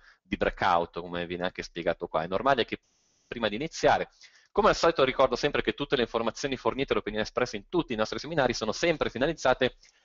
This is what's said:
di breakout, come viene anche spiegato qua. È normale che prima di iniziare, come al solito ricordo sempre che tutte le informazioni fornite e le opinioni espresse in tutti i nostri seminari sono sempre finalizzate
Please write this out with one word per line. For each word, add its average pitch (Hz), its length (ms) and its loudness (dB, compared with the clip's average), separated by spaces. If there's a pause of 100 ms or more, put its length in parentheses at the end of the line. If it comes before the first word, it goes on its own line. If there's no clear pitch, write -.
(200)
di - 160 -8
breakout, 87 640 0
come 87 280 -8
viene 87 160 -6
anche 90 180 -4
spiegato 85 460 -4
qua. 80 160 -2
È 85 40 -6
normale 113 380 0
che - 160 -8 (460)
prima 117 220 -4
di 98 60 -8
iniziare, 123 540 0 (420)
come 208 180 4
al 160 60 4
solito 165 280 4
ricordo 127 320 4
sempre 139 260 0
che 110 120 0
tutte 143 220 -4
le 123 80 2
informazioni 117 540 -4
fornite 120 340 -2
e - 40 2
le 104 60 0
opinioni 107 220 -4
espresse - 320 -2
in 101 140 -12
tutti 156 240 -2
i - 20 -6
nostri 110 240 -2
seminari 139 340 0
sono 107 180 -4
sempre 151 380 0
finalizzate 127 680 2 (280)